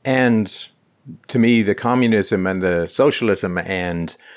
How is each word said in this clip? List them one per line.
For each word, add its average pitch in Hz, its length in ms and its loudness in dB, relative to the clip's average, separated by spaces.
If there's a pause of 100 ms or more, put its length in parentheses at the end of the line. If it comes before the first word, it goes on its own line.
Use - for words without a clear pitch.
And 123 640 0 (580)
to - 120 -2
me, 117 220 4
the 101 140 2
communism 113 720 0
and 95 140 -2
the 87 260 0
socialism 104 720 0
and 87 560 -6 (200)